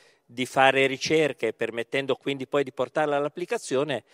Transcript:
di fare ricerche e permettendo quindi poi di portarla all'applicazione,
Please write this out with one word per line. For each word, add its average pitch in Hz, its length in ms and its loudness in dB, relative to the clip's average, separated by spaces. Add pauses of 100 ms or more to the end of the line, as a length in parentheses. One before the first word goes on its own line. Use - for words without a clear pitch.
(240)
di 123 220 -6
fare 135 400 4
ricerche 135 640 0
e 110 60 -2
permettendo 120 640 -4
quindi 135 280 -6
poi 143 180 0
di 131 80 -6
portarla 147 440 -2
all'applicazione, 147 880 -4 (100)